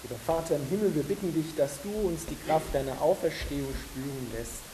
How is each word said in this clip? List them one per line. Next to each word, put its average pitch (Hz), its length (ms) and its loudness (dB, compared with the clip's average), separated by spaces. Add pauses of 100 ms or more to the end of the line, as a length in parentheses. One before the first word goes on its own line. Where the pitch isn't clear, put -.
Lieber 117 240 -6
Vater 160 300 2
im 135 100 -2
Himmel, 190 260 2
wir 151 100 4
bitten 190 300 0
dich, 156 220 0
dass 139 260 2
du 202 80 -6 (180)
uns 165 220 -2
die 147 160 -4
Kraft 156 280 4
deiner 135 280 0
Auferstehung 143 720 2 (160)
spüren 131 480 -6
lässt. 120 240 -8 (120)